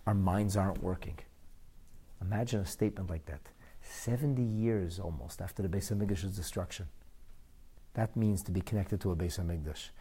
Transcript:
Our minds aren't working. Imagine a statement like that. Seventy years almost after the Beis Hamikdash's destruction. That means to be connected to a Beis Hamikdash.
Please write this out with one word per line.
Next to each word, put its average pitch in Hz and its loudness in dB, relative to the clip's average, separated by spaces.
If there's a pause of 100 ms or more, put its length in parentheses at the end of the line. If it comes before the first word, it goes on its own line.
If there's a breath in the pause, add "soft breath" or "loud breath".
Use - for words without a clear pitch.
Our 107 6
minds 98 6
aren't 98 4
working. 90 -2 (1040)
Imagine 107 2
a 90 0
statement 98 0
like 80 -4
that. - -10 (320 loud breath)
Seventy 127 0
years 107 2
almost 85 -6
after 92 -2
the 95 2
Beis 98 0
Hamikdash's 98 2
destruction. 90 -4 (1040)
That 113 0
means 107 4
to - -4
be 92 2
connected 101 0
to 98 2
a 87 2
Beis 87 0
Hamikdash. 82 -2 (100)